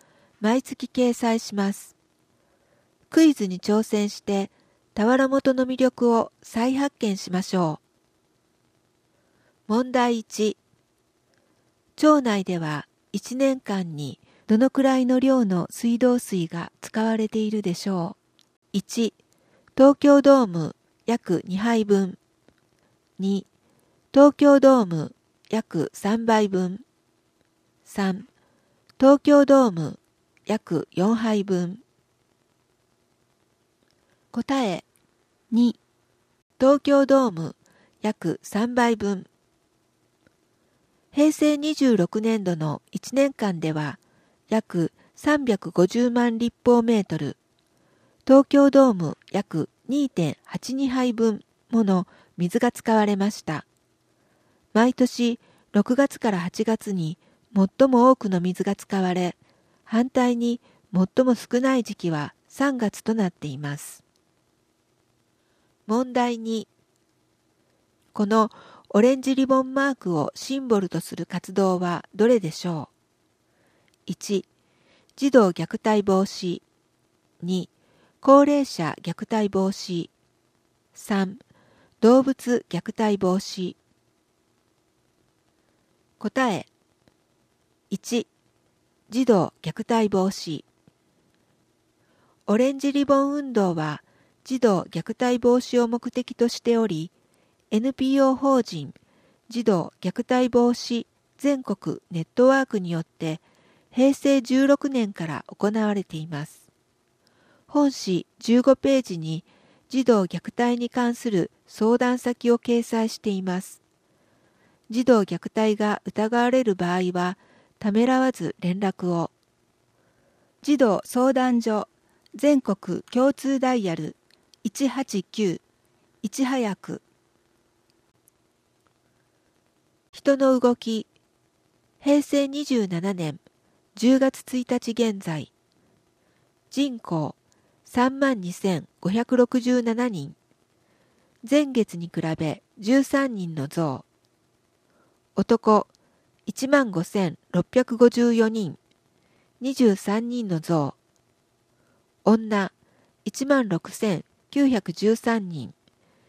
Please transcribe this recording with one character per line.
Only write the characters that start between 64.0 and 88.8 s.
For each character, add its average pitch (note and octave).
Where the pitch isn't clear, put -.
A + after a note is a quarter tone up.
問 B3
題 A#3+
二。 A3+
こ G#3
の A3
オ G3+
レ B3+
ン C4
ジ C4
リ C4+
ボ C4
ン C4
マ C#4
ー -
ク E3+
を C#3+
シ -
ン C4+
ボ A3
ル F#3
と E3
す -
る E3
活 -
動 F#3
は F3
ど G#3
れ A#3+
で E3
し -
ょ D#3+
う？ -
一、 -
児 C#4
童 A3+
虐 E3+
待 G#3+
防 G3
止。 -
二、 F3+
高 C#4
齢 C#4+
者 -
虐 E3+
待 G#3+
防 F#3+
止。 -
三、 G3
動 B3
物 B3+
虐 F3
待 G#3+
防 F#3+
止。 -
答 A#3+
え、 D3
一、 -